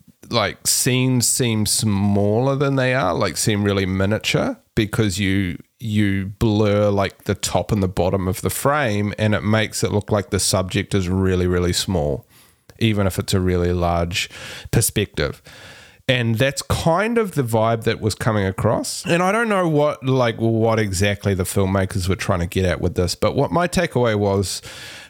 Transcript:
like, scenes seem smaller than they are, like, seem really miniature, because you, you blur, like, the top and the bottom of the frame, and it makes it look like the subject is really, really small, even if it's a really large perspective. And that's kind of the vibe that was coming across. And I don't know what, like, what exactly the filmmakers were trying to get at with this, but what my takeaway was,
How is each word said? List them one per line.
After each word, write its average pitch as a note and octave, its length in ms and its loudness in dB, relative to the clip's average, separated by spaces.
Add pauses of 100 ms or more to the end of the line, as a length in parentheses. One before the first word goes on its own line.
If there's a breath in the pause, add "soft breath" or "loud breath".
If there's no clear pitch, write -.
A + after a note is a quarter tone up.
(300)
like, G#2+ 360 -2
scenes B2+ 640 2
seem A2 380 0
smaller G#2 920 2
than C#3 220 0
they B2+ 160 2
are, B2+ 200 0
like, G2+ 240 -2
seem G#2 260 0
really G2 220 2
miniature, F#2+ 720 0 (160)
because G#2 460 0
you, F#2+ 380 0 (220)
you G2+ 480 0 (120)
blur, G#2 500 2
like, G2 360 -2
the G2+ 100 0
top - 360 -4
and G#2 120 2
the F#2+ 60 0
bottom F#2 380 0
of F#2 140 -4
the - 80 -2
frame, G#2+ 720 -2
and G#2+ 160 2
it D#2 80 -2
makes G#2+ 400 0
it F#2+ 80 0
look G2+ 180 -2
like G#2 200 0
the F#2+ 100 0
subject F#2+ 560 -2
is F#2 140 0
really, F#2 380 2
really F2 260 2
small, D2 520 -2 (540 loud breath)
even G#2 260 2
if F#2+ 140 -2
it's - 140 -4
a G2 80 2
really F2+ 320 2
large F2 560 -2 (420 loud breath)
perspective. - 680 -2 (680 loud breath)
And A#2 280 2
that's C3+ 280 0
kind G3+ 540 0
of G#3+ 180 -2
the C#3+ 80 0
vibe A2+ 420 0
that A2+ 160 -2
was G#2 140 0
coming G#2+ 300 0
across. G#2+ 600 -2
And E3+ 180 2
I F#3 80 2
don't A#3 160 0
know F#3+ 220 0
what, D3 340 0
like, B2+ 340 2
what A2+ 400 2
exactly G2+ 560 0
the F#2 100 0
filmmakers F#2+ 680 0
were F2+ 80 0
trying F#2+ 220 -2
to E2+ 80 -2
get F#2 180 0
at E2+ 160 0
with F2 140 -2
this, F2+ 200 0
but G2 180 0
what - 180 0
my E3+ 160 0
takeaway B2 500 0
was, G2 440 0 (480 loud breath)